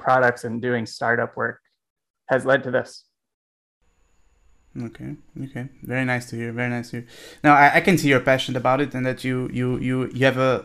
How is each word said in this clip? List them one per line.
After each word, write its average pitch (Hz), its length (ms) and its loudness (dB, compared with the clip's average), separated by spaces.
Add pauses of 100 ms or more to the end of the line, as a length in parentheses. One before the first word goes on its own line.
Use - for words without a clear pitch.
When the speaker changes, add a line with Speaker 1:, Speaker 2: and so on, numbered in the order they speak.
Speaker 1:
products 127 380 2
and 113 160 -6
doing 120 240 -2
startup 117 480 -2 (100)
work 117 180 -6 (680)
has 127 160 0
led 131 200 4
to 131 60 -6
this. 123 200 -2 (2000)
Speaker 2:
Okay, 131 280 -14 (280)
okay. 131 200 -12 (180)
Very 127 220 -4
nice 123 240 -4
to 117 80 -12
hear, 117 160 -8
very 123 160 -6
nice 120 220 -6
to 120 80 -12
hear. 117 80 -14 (360)
Now, 147 120 8
I, 143 220 6
I 170 40 4
can 180 160 2
see 143 140 2
you're 131 100 4 (120)
passionate 131 260 -2
about 127 260 2
it 143 100 -12
and 127 120 -4
that 131 180 -4
you, 127 260 -4
you, 123 280 -2
you, 127 340 -2
you 127 140 0
have 127 100 2
a, 131 280 2